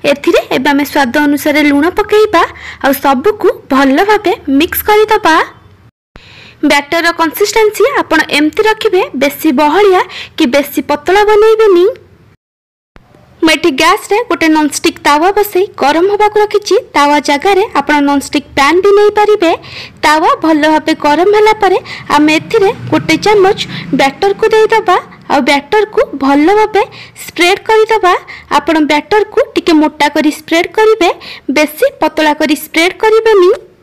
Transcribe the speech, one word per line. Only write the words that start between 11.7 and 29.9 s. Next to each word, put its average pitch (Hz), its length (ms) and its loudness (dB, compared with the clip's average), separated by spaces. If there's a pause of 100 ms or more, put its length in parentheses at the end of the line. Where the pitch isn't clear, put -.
ମୁଁ 320 120 2
ଏଠି 320 180 0
ଗ୍ୟାସ୍ରେ 349 480 0 (100)
ଗୋଟେ 330 280 -2
ନନଷ୍ଟିକ୍ 302 500 -2
ତାୱା 302 300 2
ବସେଇ 403 280 0 (160)
ଗରମ 311 320 0
ହେବାକୁ 415 300 0
ରଖିଛି। 415 340 -2 (200)
ତାୱା 294 220 2 (100)
ଜାଗାରେ 370 360 0 (160)
ଆପଣ 294 200 -2
ନନଷ୍ଟିକ୍ 285 560 -2
pan 302 280 2
ବି 403 140 4
ନେଇପାରିବେ। 415 540 2 (500)
ତାୱା 311 280 2 (120)
ଭଲ 311 200 2 (120)
ଭାବେ 311 180 -2 (120)
ଗରମ 311 320 2
ହେଲା 427 260 2
ପରେ 381 160 2 (320)
ଆମେ 302 260 2
ଏଥିରେ 392 340 0 (200)
ଗୋଟେ 320 260 0
ଚାମଚ 403 420 2 (360)
ବ୍ୟାଟରକୁ 302 540 0
ଦେଇଦେବା। 427 480 2 (340)
ଆଉ 285 100 0
ବ୍ୟାଟରକୁ 302 600 -2 (200)
ଭଲ 285 260 0 (140)
ଭାବେ 427 220 0 (420)
spread 359 440 -2
କରିଦେବା। 427 460 2 (360)
ଆପଣ 320 340 -2
ବ୍ୟାଟରକୁ 403 560 -2 (140)
ଟିକେ 339 180 0
ମୋଟା 302 360 0